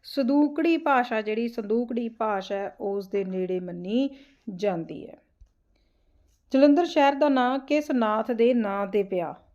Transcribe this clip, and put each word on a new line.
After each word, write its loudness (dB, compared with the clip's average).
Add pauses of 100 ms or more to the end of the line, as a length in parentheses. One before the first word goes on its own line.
ਸੰਦੂਕੜੀ 2
ਭਾਸ਼ਾ, 0
ਜਿਹੜੀ -4
ਸੰਦੂਕੜੀ -4
ਭਾਸ਼ਾ -4
ਹੈ, -8
ਉਸ -6
ਦੇ -2
ਨੇੜੇ -4
ਮੰਨੀ -2 (460)
ਜਾਂਦੀ -4
ਹੈ। -20 (1300)
ਜਲੰਧਰ 6
ਸ਼ਹਿਰ 4
ਦਾ 2
ਨਾਂ 2
ਕਿਸ -2
ਨਾਥ 0
ਦੇ 4
ਨਾਂ -2
'ਤੇ 0
ਪਿਆ? -4 (200)